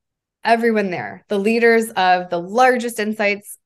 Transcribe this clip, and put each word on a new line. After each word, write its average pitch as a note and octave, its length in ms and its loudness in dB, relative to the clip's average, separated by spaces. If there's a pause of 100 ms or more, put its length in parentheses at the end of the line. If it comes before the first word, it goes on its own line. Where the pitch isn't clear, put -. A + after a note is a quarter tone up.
(440)
everyone A3+ 460 2
there, B2 380 -10
the G#3 100 -2
leaders A3+ 520 2
of F3+ 400 0
the F3 80 -4
largest A#3 640 0
insights G#3 640 -4